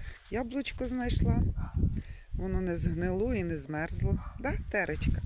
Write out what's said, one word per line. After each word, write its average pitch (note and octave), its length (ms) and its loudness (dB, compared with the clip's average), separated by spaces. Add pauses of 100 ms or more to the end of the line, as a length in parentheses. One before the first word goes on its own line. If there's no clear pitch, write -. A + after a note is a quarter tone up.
(300)
яблучко B3+ 580 -2
знайшла. B3 540 4 (920)
Воно F#3 280 0
не F3+ 160 0
згнило F3+ 580 0
і F#3+ 100 0
не E3+ 120 -2
змерзло. D#3 600 0 (220)
Да, C#4+ 120 -2 (180)
Терочка? - 560 0